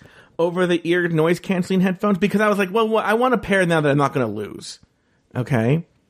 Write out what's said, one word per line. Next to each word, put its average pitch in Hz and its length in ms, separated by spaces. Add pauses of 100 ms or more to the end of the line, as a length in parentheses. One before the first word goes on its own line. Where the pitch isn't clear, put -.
(400)
over-the-ear 175 720
noise 165 300
canceling 185 420
headphones 190 360
because 202 240
I 214 80
was 202 80
like, 190 160
"Well, 220 160
well, 220 160
I 208 80
want 247 220
a - 20
pair 190 300
now 170 140
that 147 100
I'm 139 60
not 139 140
gonna 131 140
lose." 104 540 (560)
Okay? 131 500 (240)